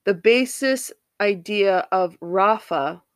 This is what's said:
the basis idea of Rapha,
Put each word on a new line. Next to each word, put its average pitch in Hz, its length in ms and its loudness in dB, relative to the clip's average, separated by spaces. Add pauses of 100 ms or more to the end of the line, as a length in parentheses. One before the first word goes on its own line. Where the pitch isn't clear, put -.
the 196 100 0
basis 254 760 0 (300)
idea 196 720 0
of 180 280 -2
Rapha, 175 840 -2 (140)